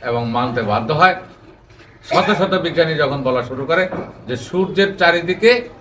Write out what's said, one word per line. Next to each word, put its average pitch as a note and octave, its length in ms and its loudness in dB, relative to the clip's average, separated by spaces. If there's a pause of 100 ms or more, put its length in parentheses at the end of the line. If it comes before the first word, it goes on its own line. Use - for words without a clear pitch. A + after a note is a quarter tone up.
এবং A#2+ 280 -2
মানতে A#2+ 320 -2
বাধ্য G#2+ 300 0
হয়। E3+ 220 4 (880)
শত F#3+ 340 2
শত F#3 160 0
বিজ্ঞানী D#3+ 400 0
যখন C#3 280 0
বলা B2+ 200 0
শুরু C3 240 -8
করে F3+ 220 0 (380)
যে B2 100 -4
সূর্যের F#3+ 640 -2
চারিদিকে F3+ 720 2 (120)